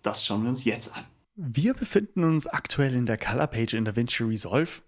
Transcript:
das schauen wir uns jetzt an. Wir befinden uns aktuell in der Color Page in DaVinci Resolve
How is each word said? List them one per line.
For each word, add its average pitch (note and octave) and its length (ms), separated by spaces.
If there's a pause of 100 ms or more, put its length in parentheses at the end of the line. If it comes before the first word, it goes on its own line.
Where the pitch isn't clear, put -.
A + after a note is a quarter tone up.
das - 240
schauen G#2+ 160
wir A#2 60
uns B2+ 160
jetzt - 320
an. - 80 (320)
Wir E3 380
befinden G#3 480
uns D#3+ 240
aktuell - 480
in B2 120
der A2+ 100
Color C3+ 320
Page A2+ 260
in A2+ 100
DaVinci A2+ 380
Resolve A2+ 640